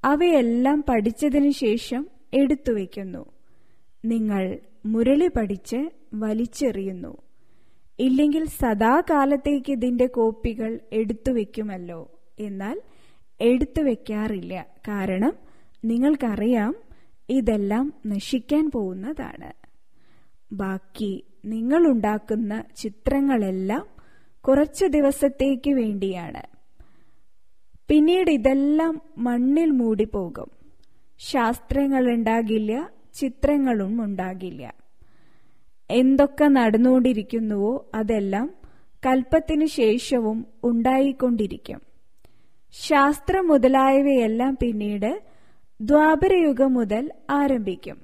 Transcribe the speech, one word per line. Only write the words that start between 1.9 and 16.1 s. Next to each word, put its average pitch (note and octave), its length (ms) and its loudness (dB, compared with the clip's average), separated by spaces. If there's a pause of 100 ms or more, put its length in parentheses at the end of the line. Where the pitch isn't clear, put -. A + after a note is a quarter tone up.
എടുത്തുവെക്കുന്നു. A3 920 -2 (800)
നിങ്ങൾ G#3 540 -2 (280)
മുരളി B3 400 4
പഠിച്ച് A3+ 640 -4 (240)
വലിച്ചെറിയുന്നു. G#3+ 1000 -4 (840)
ഇല്ലെങ്കിൽ D4 460 2
സദാകാലത്തേക്ക് C#4 1300 0
ഇതിന്റെ B3 340 0
കോപ്പികൾ A3+ 760 -4 (120)
എടുത്തുവെക്കുമല്ലോ. G#3 1200 -6 (280)
എന്നാൽ G#3 420 -8 (600)
എടുത്തുവെക്കാറില്ല. A3 1300 -2 (220)
കാരണം G3+ 440 -2 (520)
നിങ്ങൾക്കറിയാം, A#3 920 0 (540)